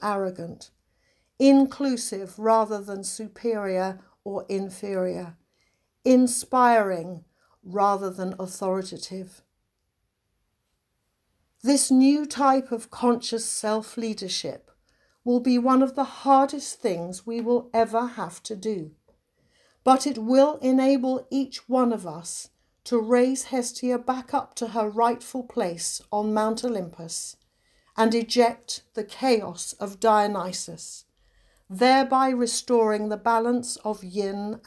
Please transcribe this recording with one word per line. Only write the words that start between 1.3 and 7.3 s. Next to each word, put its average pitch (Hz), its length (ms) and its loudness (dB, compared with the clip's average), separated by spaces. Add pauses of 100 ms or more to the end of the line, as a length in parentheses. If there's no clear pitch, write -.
inclusive 269 1000 2
rather 214 420 2
than 196 220 -10
superior 190 960 -4 (240)
or 196 260 -8
inferior, 185 880 -6 (640)
inspiring 233 1200 4 (400)